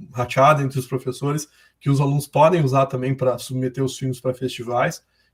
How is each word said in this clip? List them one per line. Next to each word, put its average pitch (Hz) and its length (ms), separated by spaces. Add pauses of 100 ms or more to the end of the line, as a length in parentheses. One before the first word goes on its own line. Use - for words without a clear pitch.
(120)
rateada 135 500
entre 135 160
os 127 100
professores, 143 600 (320)
que 143 100
os 139 120
alunos 143 260
podem 170 340
usar 135 260
também 131 280
pra 127 220
submeter 127 440
os 131 160
filmes 131 220
pra 131 140
festivais, 123 680 (320)